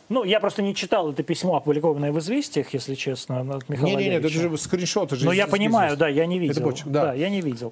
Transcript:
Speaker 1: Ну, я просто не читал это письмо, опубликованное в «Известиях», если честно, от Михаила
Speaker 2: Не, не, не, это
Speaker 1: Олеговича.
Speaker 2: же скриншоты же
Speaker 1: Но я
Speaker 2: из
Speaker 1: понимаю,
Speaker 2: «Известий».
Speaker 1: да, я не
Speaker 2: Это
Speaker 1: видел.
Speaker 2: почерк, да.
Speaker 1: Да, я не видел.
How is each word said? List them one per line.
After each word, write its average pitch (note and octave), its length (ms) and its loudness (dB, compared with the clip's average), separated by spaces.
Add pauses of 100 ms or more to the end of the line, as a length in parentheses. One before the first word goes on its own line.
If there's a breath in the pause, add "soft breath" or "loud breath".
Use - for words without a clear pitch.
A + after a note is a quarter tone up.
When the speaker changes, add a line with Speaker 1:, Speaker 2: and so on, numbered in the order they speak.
Speaker 1:
Ну, A#3 160 0
я G#3 160 4
просто G3+ 200 0
не G3 140 0
читал F3+ 380 0
это C3+ 100 -2
письмо, E3+ 320 0
опубликованное D3 560 2
в D3+ 80 0
«Известиях», E3+ 560 -2
если C3+ 220 -4
честно, C3 460 -4 (120)
от C3+ 140 -8
Михаила C#3 180 0
Speaker 2:
Не, F#3+ 80 2
не, G3+ 140 0
не, F3+ 80 2
это D3+ 100 0
Speaker 1:
Олеговича. D#3+ 240 0
Speaker 2:
же D#3 80 -2
скриншоты F3+ 560 -2
же C3 100 0
Speaker 1:
Но E3 80 4
я G3 120 4
Speaker 2:
из D#3 60 -2
Speaker 1:
понимаю, G3+ 400 4
Speaker 2:
«Известий». C#3+ 100 0
Speaker 1:
да, E3 80 4
я D3+ 180 2
не F3+ 100 -2
Speaker 2:
Это F3+ 100 0
Speaker 1:
видел. C#3 180 0
Speaker 2:
почерк, C#3 260 -4
да. C#3+ 160 2
Speaker 1:
Да, C3+ 80 0
я D#3+ 160 -2
не G3+ 100 -2
видел. A#2+ 320 -6